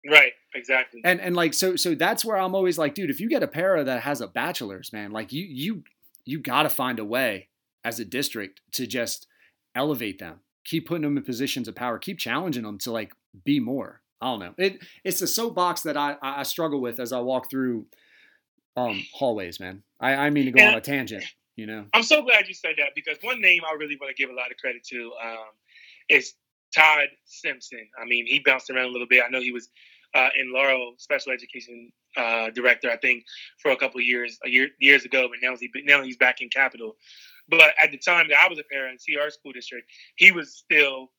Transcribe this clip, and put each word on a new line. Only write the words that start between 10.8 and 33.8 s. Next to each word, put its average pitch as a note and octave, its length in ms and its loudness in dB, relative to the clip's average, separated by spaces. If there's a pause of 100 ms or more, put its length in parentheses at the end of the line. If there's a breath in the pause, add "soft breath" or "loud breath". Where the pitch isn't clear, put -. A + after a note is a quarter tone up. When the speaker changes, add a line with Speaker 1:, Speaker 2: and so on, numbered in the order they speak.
Speaker 2:
putting E3 140 -4
them C#3+ 160 0
in C3 60 -4
positions B2+ 440 -4
of G#2+ 80 -12
power, A#2+ 240 -4
keep - 180 -10
challenging B2+ 460 -4
them G#2 140 -10
to, A#2 160 -6
like, G#2+ 180 -6 (320)
be C#3+ 160 2
more." A#2+ 420 -6 (200)
I A#2+ 60 -4
don't A#2 120 -4
know. F2 180 -12
It, F#3+ 240 0 (220 loud breath)
it's F#3 180 -2
a E3 60 -2
soapbox F#3 540 -2
that D3 160 -4
I, C#3+ 240 0
I, C#3 180 -6
I C#3+ 40 -4
struggle D3 360 -2
with B2 220 -4
as A#2+ 100 -6
I B2+ 80 -2
walk B2+ 300 -2
through, B2+ 360 -2 (920 soft breath)
um, A2+ 260 -4 (100)
hallways, G#2 460 -4
man. F#2+ 240 -12 (160)
I, C3+ 160 2
I C#3+ 140 2
mean D3 160 4
to C3 60 -2
go - 100 8
Speaker 1:
And - 80 10
Speaker 2:
on A2+ 80 4
a - 40 -4
tangent, A2+ 440 -6 (320)
you A2 80 -10
know? G#2+ 280 -10
Speaker 1:
I'm A3+ 100 4
so D4+ 180 4
glad A3 260 2
you F#3+ 60 -16
said D#3+ 240 -6
that C#3+ 180 -2
because D3+ 260 -8
one A#3 200 -4
name F3 280 4
I D#3 40 -2
really D3 260 -6
wanna C#3 140 -10
give C3+ 160 -4
a B2+ 40 -14
lot B2 160 -8
of B2 60 -14
credit B2 360 -8
to, A#2+ 200 -10 (100)
um, A2+ 160 -8 (720 soft breath)
is - 280 4 (380)
Todd D3+ 340 4 (180)
Simpson. B2+ 600 -12 (120)
I A#2 60 -12
mean, A#2+ 220 -2
he C#3 180 0
bounced C3 240 0
around B2+ 160 -2
a B2 40 -6
little B2 180 -6
bit. A#2+ 180 0
I B2 40 -8
know C3 120 -4
he B2 100 -4
was, A#2 180 -10 (440 soft breath)
uh, C3+ 240 2
in B2+ 160 -4
Laurel C3 440 0
special C3+ 340 -4
education, A#2+ 600 -12 (240)
uh, A2+ 360 -2
director, A#2+ 400 2
I A#2 60 -2
think, B2 260 0 (380 loud breath)
for C#3+ 100 2
a B2+ 40 4
couple C3 240 -4